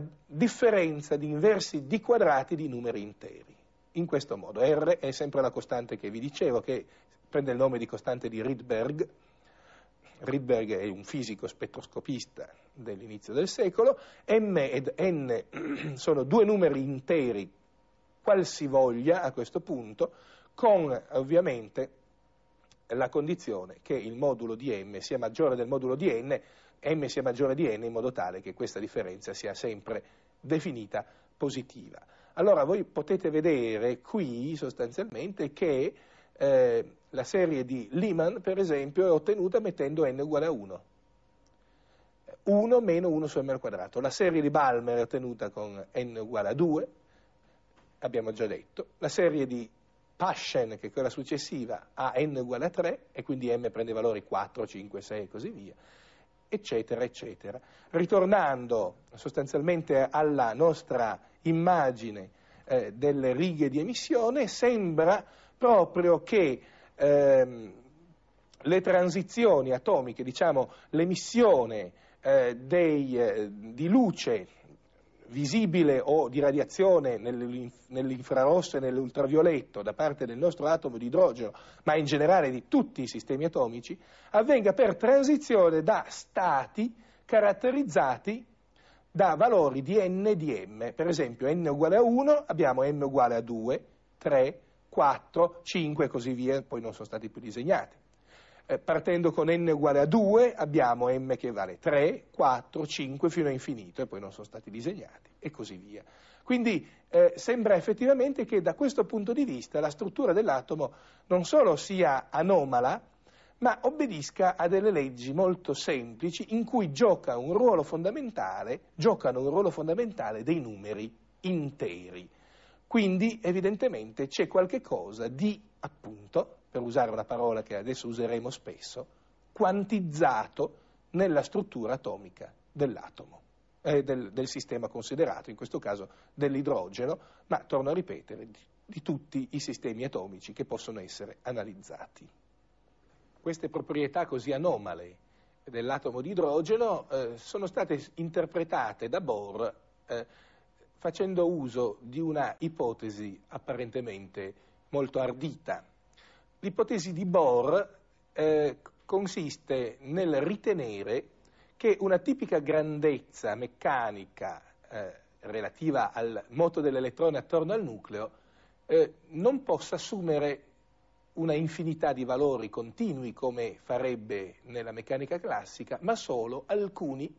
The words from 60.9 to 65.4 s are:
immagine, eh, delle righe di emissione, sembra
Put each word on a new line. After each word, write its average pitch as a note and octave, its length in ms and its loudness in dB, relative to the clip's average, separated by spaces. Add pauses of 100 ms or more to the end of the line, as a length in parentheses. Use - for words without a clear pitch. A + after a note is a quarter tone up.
immagine, D#3 880 0 (340)
eh, A#2+ 280 0
delle C3 400 2
righe D3+ 360 0
di C3+ 120 0
emissione, A#3+ 640 0
sembra F#3+ 800 2 (320)